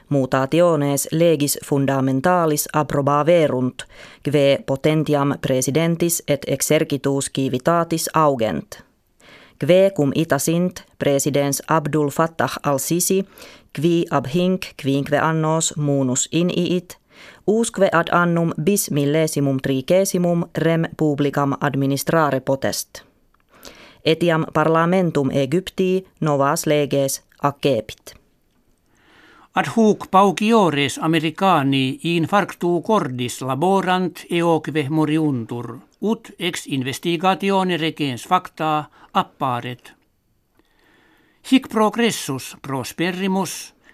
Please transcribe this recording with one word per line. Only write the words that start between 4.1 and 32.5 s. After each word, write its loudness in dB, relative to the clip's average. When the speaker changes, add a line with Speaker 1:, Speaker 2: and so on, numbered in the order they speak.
Speaker 1:
kve 2
potentiam 0
presidentis 0
et -2
exercitus 0
civitatis 0
augent. 0
Kve 4
cum 2
ita 0
sint -2
presidens 0
Abdul 0
Fattah -2
al-Sisi, 0
qui 2
ab 0
hinc -2
quinque 0
annos 0
munus 0
in 0
iit, -2
usque 2
ad 2
annum 2
bis 0
millesimum 0
trigesimum 0
rem 0
publicam 0
administrare 0
potest. -4
Etiam 2
parlamentum 2
Egypti -2
novas 0
leges 0
accepit. -2
Speaker 2:
Ad 0
hoc 2
pauciores 2
Americani 0
infarctu 0